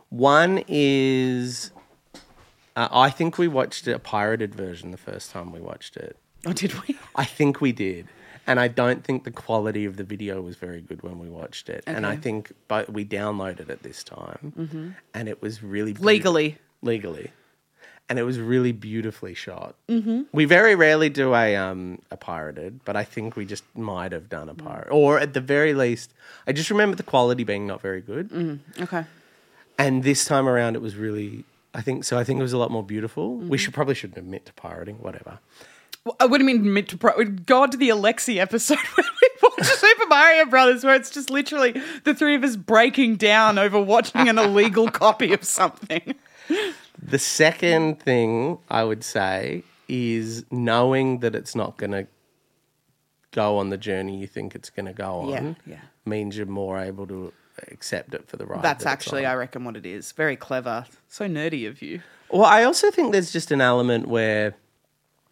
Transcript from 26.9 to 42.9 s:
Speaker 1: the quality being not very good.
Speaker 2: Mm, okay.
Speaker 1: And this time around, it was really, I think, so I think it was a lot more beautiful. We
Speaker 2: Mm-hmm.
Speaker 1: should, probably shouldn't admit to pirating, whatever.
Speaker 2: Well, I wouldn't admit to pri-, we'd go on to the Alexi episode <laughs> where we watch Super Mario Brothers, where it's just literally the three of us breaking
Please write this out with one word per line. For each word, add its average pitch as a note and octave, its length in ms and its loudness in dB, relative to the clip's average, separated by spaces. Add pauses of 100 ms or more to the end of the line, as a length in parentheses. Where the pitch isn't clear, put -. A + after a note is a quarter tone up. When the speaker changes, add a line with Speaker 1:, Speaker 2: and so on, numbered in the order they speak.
Speaker 1:
the E3+ 80 -8
quality B2 400 2
being G2+ 240 -4
not G2 160 -10
very F#2+ 180 -6
good. A2 300 -10
Speaker 2:
Mm, D#3 300 -6 (200)
okay. F3+ 260 -6 (680)
Speaker 1:
And C3 280 2
this C3+ 200 0
time C3+ 240 0
around, A#2+ 280 0
it A2+ 60 -8
was G#2+ 120 -10
really, G#2+ 500 -8 (300)
I A#2+ 60 -10
think, B2+ 240 -6
so - 120 -4
I A#2+ 60 0
think C3 160 -2
it C3+ 60 -2
was B2 80 -6
a B2+ 60 -2
lot A#2+ 120 0
more A2 140 -6
beautiful. A2 540 -8
We G#3+ 60 -10
Speaker 2:
Mm-hmm. E3 120 -2
Speaker 1:
should, - 180 -4
probably C#3 220 -2
shouldn't F#2 220 -14
admit F2+ 280 -14
to - 60 -20
pirating, F2 460 -14
whatever. - 420 -14 (640)
Speaker 2:
Well, A#3 160 -6
I B3+ 60 6
wouldn't C4+ 220 6
admit G#3 420 2
to F3+ 60 -12
pri-, A3+ 220 2
we'd G3+ 280 -2
go C4 180 6
on C4+ 80 2
to C4+ 40 -8
the B3+ 120 2
Alexi A3 480 2
episode G#3+ 420 0
<laughs> - 160 -6
where - 120 4 (140)
we C5 80 8 (140)
watch - 240 6
Super A4 400 6
Mario D#4+ 380 8
Brothers, B3+ 400 4
where C4+ 100 8
it's C4+ 160 2
just C#4+ 200 -10
literally C#4 440 0 (300)
the D4 100 4
three D4 220 2
of B3+ 80 0
us C4 100 2
breaking A3+ 600 4